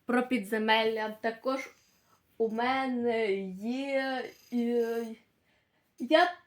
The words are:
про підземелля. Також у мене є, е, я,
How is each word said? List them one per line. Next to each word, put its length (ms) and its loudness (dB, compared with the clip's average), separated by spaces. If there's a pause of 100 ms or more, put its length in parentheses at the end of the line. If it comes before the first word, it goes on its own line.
про 160 2
підземелля. 880 0 (120)
Також 500 -4 (680)
у 100 2
мене 840 0 (280)
є, 640 -2 (280)
е, 520 0 (960)
я, 360 4 (120)